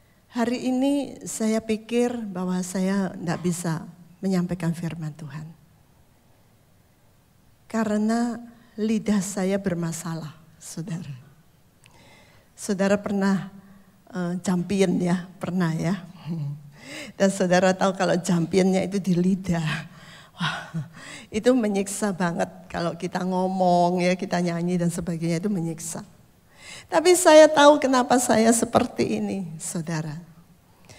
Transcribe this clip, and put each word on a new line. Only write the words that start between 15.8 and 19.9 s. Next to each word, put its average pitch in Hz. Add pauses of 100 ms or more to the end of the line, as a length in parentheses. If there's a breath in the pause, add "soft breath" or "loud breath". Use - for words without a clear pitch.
Dan 196
saudara 185
tahu 190
kalau 175
jampiannya 185
itu 190
di 180
lidah. 170 (440 loud breath)